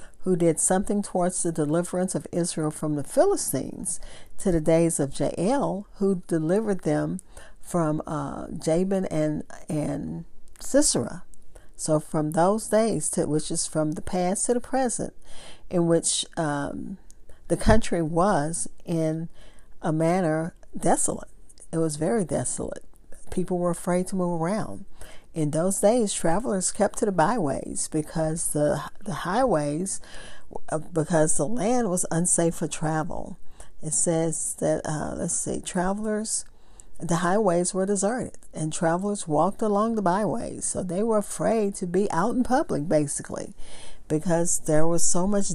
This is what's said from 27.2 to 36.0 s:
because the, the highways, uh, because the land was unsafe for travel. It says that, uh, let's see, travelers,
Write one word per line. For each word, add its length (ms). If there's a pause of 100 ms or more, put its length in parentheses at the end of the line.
because 640
the, 340 (220)
the 80
highways, 880 (680)
uh, 100
because 580
the 100
land 420
was 220
unsafe 460
for 100
travel. 720 (420)
It 140
says 640
that, 260
uh, 320
let's 220
see, 220
travelers, 840 (540)